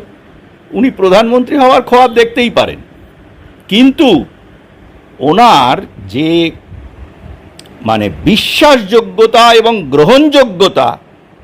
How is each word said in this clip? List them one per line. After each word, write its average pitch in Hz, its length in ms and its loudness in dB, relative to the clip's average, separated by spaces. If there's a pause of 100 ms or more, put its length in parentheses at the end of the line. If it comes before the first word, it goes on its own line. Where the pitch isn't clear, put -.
(720)
উনি 240 200 -2
প্রধানমন্ত্রী 233 680 0
হওয়ার 262 240 2
খোয়াব 247 320 2
দেখতেই 233 360 0
পারেন, - 300 -4 (880)
কিন্তু 240 580 0 (920)
ওনার 147 580 0 (300)
যে 160 440 -4 (1300)
মানে 107 280 -4 (160)
বিশ্বাসযোগ্যতা 220 1300 2
এবং 220 360 0
গ্রহণযোগ্যতা, 190 1080 0 (460)